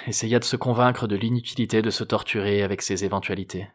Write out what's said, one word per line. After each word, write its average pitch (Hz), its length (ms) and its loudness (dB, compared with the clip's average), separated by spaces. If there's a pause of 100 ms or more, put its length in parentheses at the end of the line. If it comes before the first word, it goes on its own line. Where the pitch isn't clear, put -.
essaya 117 320 2
de - 60 -2
se - 100 0
convaincre 123 500 2
de 101 100 0
l'inutilité 113 680 0
de 110 80 0
se - 120 -4
torturer 101 600 0
avec 98 180 -2
ces 98 240 -2
éventualités 95 680 -4